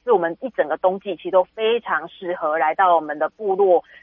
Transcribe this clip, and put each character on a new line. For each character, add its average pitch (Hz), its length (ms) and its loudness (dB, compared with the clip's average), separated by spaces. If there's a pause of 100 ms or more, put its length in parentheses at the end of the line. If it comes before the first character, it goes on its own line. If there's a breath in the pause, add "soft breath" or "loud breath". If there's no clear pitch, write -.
是 494 80 0
我 - 60 4
们 175 240 -2
一 262 80 -8
整 165 180 -2
个 151 100 -2
冬 190 220 -2
季 190 160 -8
其 - 60 -20
实 175 100 -8
都 185 120 4
非 226 360 -2
常 165 300 -4
适 180 240 -10
合 160 240 -4
来 160 160 0
到 180 220 4
我 165 40 4
们 151 180 -8
的 156 120 -2
部 196 260 -4
落 185 260 4 (220 loud breath)